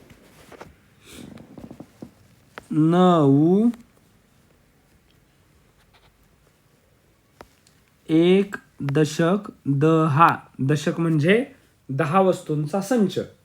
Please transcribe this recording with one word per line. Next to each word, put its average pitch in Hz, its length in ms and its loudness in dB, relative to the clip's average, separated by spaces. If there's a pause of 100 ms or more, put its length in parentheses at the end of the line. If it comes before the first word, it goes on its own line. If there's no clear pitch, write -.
(2750)
नऊ, 165 1000 2 (4000)
एक 180 480 2 (240)
दशक 156 680 -2 (160)
दहा. 156 680 2 (220)
दशक 151 420 -2
म्हणजे 165 440 0 (440)
दहा 156 320 -2
वस्तूंचा 170 600 -2
संच. 196 380 -2 (260)